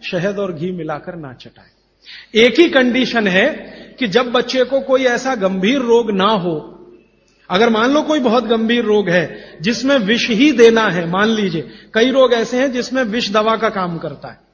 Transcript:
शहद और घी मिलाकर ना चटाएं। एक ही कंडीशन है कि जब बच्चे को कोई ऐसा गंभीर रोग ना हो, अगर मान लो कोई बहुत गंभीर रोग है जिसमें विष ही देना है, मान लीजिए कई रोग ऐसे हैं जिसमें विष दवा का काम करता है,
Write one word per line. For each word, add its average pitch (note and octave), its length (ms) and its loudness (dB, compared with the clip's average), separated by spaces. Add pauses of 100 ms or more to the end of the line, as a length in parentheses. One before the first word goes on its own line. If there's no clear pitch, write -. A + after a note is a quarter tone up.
शहद F#3+ 360 -4
और F#3+ 140 -6
घी E3 200 -6
मिलाकर D#3+ 440 -10
ना C#3 180 -14
चटाएं। - 340 -20 (680)
एक A#3 220 4
ही E4+ 100 6
कंडीशन B3 600 0
है F#3+ 180 2 (520)
कि B3 100 -2
जब A#3+ 220 0
बच्चे B3 340 0
को C4+ 180 -2
कोई C4 240 0
ऐसा B3+ 300 -2
गंभीर F#3+ 440 0
रोग A#3 320 2
ना F#3+ 240 2
हो, F3 180 -4 (920)
अगर G#3 200 2
मान A3+ 220 2
लो D4 120 2
कोई D4+ 180 0
बहुत B3 240 0
गंभीर A3+ 400 0
रोग G#3 240 0
है - 520 -4
जिसमें A#3+ 380 0
विष A3 300 0
ही B3 240 4
देना A3+ 340 6
है, F3 200 -2
मान F#3+ 220 0
लीजिए F#3+ 400 -4 (240)
कई A#3+ 180 2
रोग B3+ 220 4
ऐसे A#3 260 -2
हैं C4+ 120 0
जिसमें B3 340 -4
विष G#3+ 260 -4
दवा A3 260 0
का A3 140 -2
काम F3+ 260 -6
करता C#3+ 320 -12
है, G#2+ 100 -20 (140)